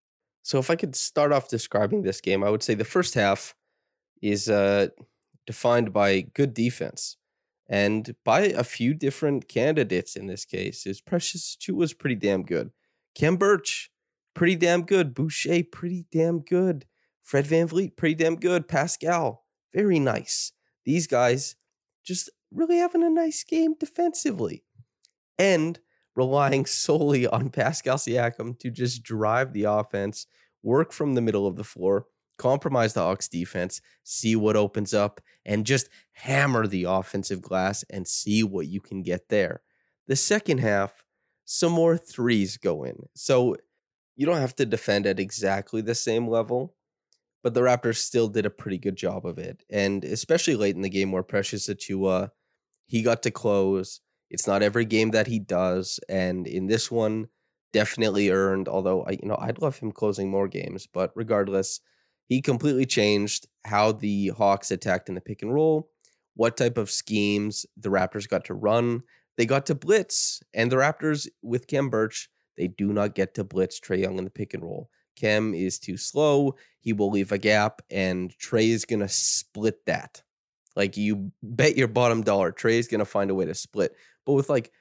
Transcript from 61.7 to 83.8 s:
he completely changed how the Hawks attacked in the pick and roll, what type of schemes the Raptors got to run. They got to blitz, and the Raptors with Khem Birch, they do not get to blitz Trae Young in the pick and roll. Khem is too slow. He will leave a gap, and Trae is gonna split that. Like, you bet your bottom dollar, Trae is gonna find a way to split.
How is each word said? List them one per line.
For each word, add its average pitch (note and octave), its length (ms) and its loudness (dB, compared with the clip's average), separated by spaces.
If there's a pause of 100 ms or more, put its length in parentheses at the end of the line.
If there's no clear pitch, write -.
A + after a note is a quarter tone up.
he C3 160 0
completely C3+ 440 2
changed G#2 640 0 (160)
how G#2+ 300 2
the G2+ 360 -2
Hawks G2 400 0
attacked F2+ 380 -2
in F#2+ 80 -8
the F#2 60 -10
pick - 200 -12
and A2 120 -4
roll, D#3 360 2 (460)
what A2+ 220 0
type A#2+ 200 0
of G#2+ 140 -4
schemes G#2 720 -2 (120)
the G#2+ 100 -8
Raptors G2 400 -2
got F#2 180 -2
to G2 80 -8
run. A#2 500 0 (340)
They A#2+ 80 2
got C3+ 220 0
to D3+ 80 0
blitz, - 640 0 (120)
and A#2 160 2
the B2+ 60 2
Raptors D3 540 0 (120)
with A#2 260 -4
Khem C#3 220 -2
Birch, A2 400 -2 (280)
they F2+ 100 -2
do G2 240 -2
not G2+ 240 0
get F#2+ 200 -2
to G2+ 100 -6
blitz F#2 340 -2
Trae F#2+ 220 -2
Young F#2+ 160 -2
in F#2 80 -6
the F#2+ 40 -10
pick - 240 -10
and - 100 -8
roll. F#2 260 -12 (280)
Khem G#2+ 360 0
is F2+ 260 -4
too F2+ 160 -10
slow. C#3+ 600 2 (260)
He A#2 100 -4
will G2+ 180 0
leave G2+ 220 0
a G2+ 60 -2
gap, G#2 520 2
and F#2 480 -2
Trae A2+ 320 2
is A2+ 140 2
gonna G#2 260 -2
split - 760 -2
that. - 360 -6 (540)
Like, G2+ 220 0
you G#2 340 -2 (100)
bet A#2+ 360 2
your C3 100 4
bottom A#2 360 2
dollar, G2 280 2
Trae A2+ 260 2
is A#2 120 0
gonna G#2 160 0
find G2 260 0
a F#2+ 40 0
way F#2+ 100 0
to D2+ 100 -6
split. - 400 -4 (300)